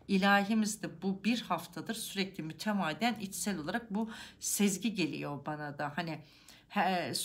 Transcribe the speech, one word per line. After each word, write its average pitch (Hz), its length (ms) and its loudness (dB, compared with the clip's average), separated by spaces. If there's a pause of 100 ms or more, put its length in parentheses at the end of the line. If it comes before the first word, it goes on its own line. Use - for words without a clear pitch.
İlahimiz 202 720 6
de - 200 -8
bu 190 220 -2
bir 226 180 2
haftadır 170 520 -4
sürekli 190 480 -4
mütemadiyen 180 760 0
içsel 190 380 -4
olarak 196 320 -4
bu 220 200 0 (300)
sezgi 202 540 2
geliyor 147 520 -2
bana 151 320 -6
da. 147 180 -4
Hani, 165 240 -4 (480)
he, 175 440 2 (120)